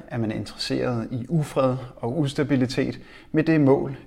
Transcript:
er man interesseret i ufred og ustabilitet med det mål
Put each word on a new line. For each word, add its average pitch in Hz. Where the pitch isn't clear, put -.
er -
man 107
interesseret 120
i 123
ufred 139
og 123
ustabilitet 131
med 151
det 160
mål 139